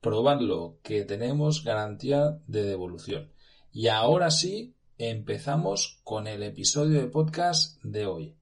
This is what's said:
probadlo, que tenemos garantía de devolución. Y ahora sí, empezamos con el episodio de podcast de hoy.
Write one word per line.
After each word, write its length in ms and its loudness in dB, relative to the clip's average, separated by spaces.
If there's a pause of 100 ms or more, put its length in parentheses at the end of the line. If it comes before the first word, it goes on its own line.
probadlo, 800 2
que 240 -2
tenemos 580 0
garantía 840 0
de 160 0
devolución. 680 -6 (400)
Y 180 2
ahora 420 4
sí, 420 -2 (240)
empezamos 1040 -4
con 220 -6
el 160 -8
episodio 580 0
de 80 0
podcast 760 0
de 240 -4
hoy. 340 -8